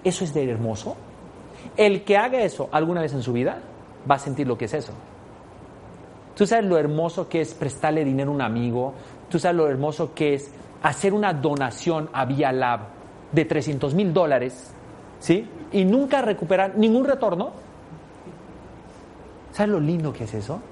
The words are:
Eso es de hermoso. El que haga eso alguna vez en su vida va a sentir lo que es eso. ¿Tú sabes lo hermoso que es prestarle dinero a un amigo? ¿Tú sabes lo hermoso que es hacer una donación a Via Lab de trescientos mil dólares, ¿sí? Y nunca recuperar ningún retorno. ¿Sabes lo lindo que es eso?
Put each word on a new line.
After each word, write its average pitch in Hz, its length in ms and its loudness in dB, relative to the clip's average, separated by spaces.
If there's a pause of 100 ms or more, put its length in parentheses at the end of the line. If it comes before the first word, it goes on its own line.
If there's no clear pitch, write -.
Eso 185 200 0
es 151 100 -4
de 139 160 0
hermoso. 113 460 -4 (800)
El 202 280 4
que 202 140 4
haga 254 220 2
eso 170 320 -2
alguna 165 300 2
vez 147 120 -2
en 135 80 -4
su 120 120 -2
vida 123 260 0 (500)
va 139 60 6
a 135 40 -2
sentir 139 280 -2
lo 120 100 0
que 120 80 -4
es 107 80 -6
eso. 151 200 -6 (1400)
¿Tú 202 120 4
sabes 226 180 4
lo 180 120 4
hermoso 160 500 0
que 165 140 0
es 147 120 -4
prestarle 156 520 0
dinero 139 260 0
a - 20 -2
un 143 80 0
amigo? 120 520 -2 (360)
¿Tú 175 80 -2
sabes 175 200 2
lo 160 100 4
hermoso 147 480 -2
que 147 200 2
es 139 140 -6 (320)
hacer 170 320 2
una 208 200 2
donación 147 800 0
a 135 100 0
Via 135 300 2
Lab 123 260 2 (540)
de 156 120 4
trescientos 147 480 -2
mil 185 200 2
dólares, 139 580 2 (480)
¿sí? 208 280 2 (260)
Y 196 100 4
nunca 269 380 4
recuperar 190 560 0
ningún 226 260 4
retorno. 247 480 0 (2000)
¿Sabes 208 200 2
lo 190 80 2
lindo 156 340 0
que 117 100 -8
es 107 100 -8
eso? 135 280 -6 (100)